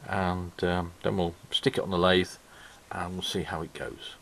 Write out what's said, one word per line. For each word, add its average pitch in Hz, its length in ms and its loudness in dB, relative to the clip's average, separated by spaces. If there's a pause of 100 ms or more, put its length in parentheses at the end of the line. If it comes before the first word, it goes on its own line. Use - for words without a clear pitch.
and, 90 440 -2 (120)
um, 87 280 0 (100)
then 101 140 0
we'll 85 180 0 (160)
stick - 260 2
it - 60 0
on - 80 -6
the 92 80 2
lathe, 92 320 6 (640)
and 90 220 -6
we'll 92 80 -6
see 95 200 -4
how 80 200 -6
it 80 120 -10
goes. - 480 -10